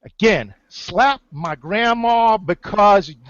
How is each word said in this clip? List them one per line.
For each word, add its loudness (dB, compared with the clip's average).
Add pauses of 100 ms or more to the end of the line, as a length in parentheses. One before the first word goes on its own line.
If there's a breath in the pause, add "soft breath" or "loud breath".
again, -2 (160)
slap -2 (100)
my -8
grandma 0
because 0 (160)